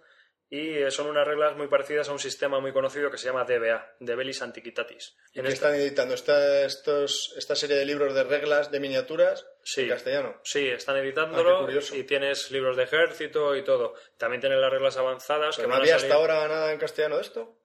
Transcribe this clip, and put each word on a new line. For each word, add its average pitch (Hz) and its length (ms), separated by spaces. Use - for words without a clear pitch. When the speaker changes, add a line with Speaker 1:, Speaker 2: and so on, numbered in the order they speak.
Speaker 1:
y, 151 280
eh, 139 100
son 147 160
unas 147 220
reglas 151 280
muy 147 120
parecidas 143 420
a - 20
un 143 60
sistema 135 420
muy 135 140
conocido 135 380
que 127 80
se 117 80
llama 127 160
D 123 160
B 113 120
A, - 280
De 120 160
Bellis 131 260
Antiquitatis. - 720
Speaker 2:
¿Y - 80
Speaker 1:
En 127 60
Speaker 2:
qué 135 60
Speaker 1:
esta 131 160
Speaker 2:
están 147 120
editando? 139 360
¿Esta, 143 500
estos, 143 720
esta 139 180
serie 143 200
de 139 100
libros 143 300
de 135 80
reglas 147 480
de 143 80
miniaturas 147 680
Speaker 1:
Sí. - 220
Speaker 2:
en 117 60
castellano? 127 540
Speaker 1:
Sí, 143 240
están 127 280
Speaker 2:
Ah, 135 60
Speaker 1:
editándolo 160 580
Speaker 2:
qué 135 60
curioso. 143 300
Speaker 1:
y 131 80
tienes 139 460
libros 131 280
de 127 80
ejército 151 680
y 131 80
todo. 127 300
También 120 240
tienes 135 160
las 135 140
reglas 131 260
avanzadas 147 580
Speaker 2:
¿Pero - 120
Speaker 1:
que - 20
Speaker 2:
no 123 60
Speaker 1:
van 135 60
a - 20
Speaker 2:
había 156 160
Speaker 1:
salir 135 140
Speaker 2:
hasta 147 60
ahora 156 280
nada 156 260
en 151 60
castellano 151 380
de 180 40
esto? - 440